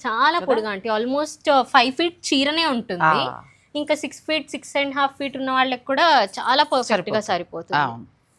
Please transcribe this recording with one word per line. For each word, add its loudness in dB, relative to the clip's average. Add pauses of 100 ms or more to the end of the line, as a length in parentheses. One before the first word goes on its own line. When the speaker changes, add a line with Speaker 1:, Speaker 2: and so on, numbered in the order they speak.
Speaker 1:
చాలా 0
Speaker 2:
కదా? -4
Speaker 1:
పొడుగా 0
అంటే -6
almost 0
ఫైవ్ 4
ఫీట్ -2
చీరనే 0
ఉంటుంది. -2
Speaker 2:
ఆ. 0 (320)
Speaker 1:
ఇంకా -2
సిక్స్ -6
ఫీట్, -4
సిక్స్ -10
అండ్ -2
హాఫ్ 0
ఫీట్ -8
ఉన్న -6
వాళ్ళకి 0
కూడా 4
చాలా 0
పర్ఫెక్ట్ 0
గా 0
Speaker 2:
సరిపోతుంది. -6
Speaker 1:
సరిపోతుంది. -2
Speaker 2:
అవును. -4 (320)